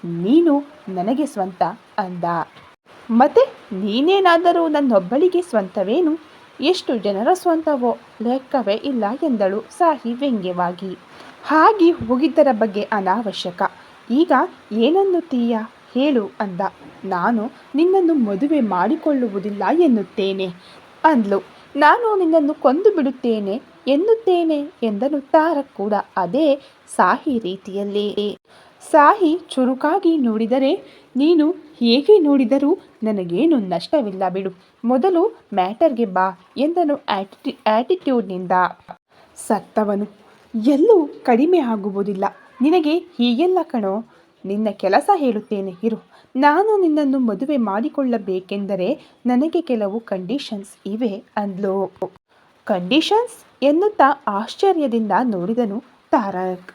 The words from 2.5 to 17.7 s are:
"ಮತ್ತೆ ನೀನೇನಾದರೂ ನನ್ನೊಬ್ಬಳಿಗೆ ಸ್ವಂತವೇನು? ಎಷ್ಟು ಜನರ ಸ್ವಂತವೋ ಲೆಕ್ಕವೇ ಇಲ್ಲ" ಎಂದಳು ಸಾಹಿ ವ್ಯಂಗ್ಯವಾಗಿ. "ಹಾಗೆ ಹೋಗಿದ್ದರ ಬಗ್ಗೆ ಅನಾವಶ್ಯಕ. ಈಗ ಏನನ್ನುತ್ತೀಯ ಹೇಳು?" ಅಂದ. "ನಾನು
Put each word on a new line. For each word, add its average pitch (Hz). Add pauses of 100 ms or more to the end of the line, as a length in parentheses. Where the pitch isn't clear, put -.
"ಮತ್ತೆ 285 (340)
ನೀನೇನಾದರೂ 339
ನನ್ನೊಬ್ಬಳಿಗೆ 285
ಸ್ವಂತವೇನು? 220 (480)
ಎಷ್ಟು 339
ಜನರ 202
ಸ್ವಂತವೋ 320 (300)
ಲೆಕ್ಕವೇ 240
ಇಲ್ಲ" 254 (180)
ಎಂದಳು 208 (120)
ಸಾಹಿ 294
ವ್ಯಂಗ್ಯವಾಗಿ. 185 (540)
"ಹಾಗೆ 339 (100)
ಹೋಗಿದ್ದರ 262
ಬಗ್ಗೆ 208 (100)
ಅನಾವಶ್ಯಕ. 190 (500)
ಈಗ 320 (460)
ಏನನ್ನುತ್ತೀಯ 302 (380)
ಹೇಳು?" 254 (160)
ಅಂದ. 190 (460)
"ನಾನು 196 (300)